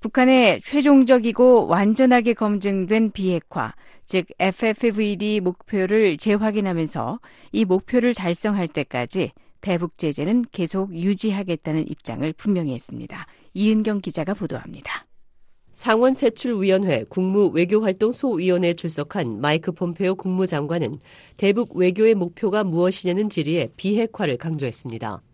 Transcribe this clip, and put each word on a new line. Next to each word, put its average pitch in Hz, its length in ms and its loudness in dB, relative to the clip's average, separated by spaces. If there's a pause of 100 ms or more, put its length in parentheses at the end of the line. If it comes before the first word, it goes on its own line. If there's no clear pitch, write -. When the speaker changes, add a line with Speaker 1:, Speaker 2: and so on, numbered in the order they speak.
Speaker 1:
북한의 247 600 4
최종적이고 254 1040 6
완전하게 226 680 4
검증된 202 760 0
비핵화, 175 640 -4 (320)
즉 185 180 -2 (140)
에프에프브이디 208 1000 0
목표를 190 760 0
재확인하면서 196 1040 -2 (320)
이 214 140 0
목표를 233 480 0
달성할 185 520 -2
때까지 135 680 -4 (280)
대북 175 380 -4
제재는 175 540 0
계속 190 440 -4
유지하겠다는 185 960 -2
입장을 147 480 -6
분명히 175 340 -2
했습니다. 120 540 -12 (260)
이은경 214 480 2
기자가 175 320 -6
보도합니다. - 760 -10 (680)
Speaker 2:
상원 240 400 2
세출위원회 196 960 0
국무 190 380 2
외교활동 190 640 0
소위원회에 180 600 0
출석한 156 680 -6
마이크 151 320 0
폼페오 180 440 -4
국무장관은 170 840 -4 (380)
대북 208 400 0
외교의 185 380 4
목표가 196 500 -2
무엇이냐는 180 640 0
질의에 156 480 -2
비핵화를 208 640 -2
강조했습니다. 120 840 -8 (140)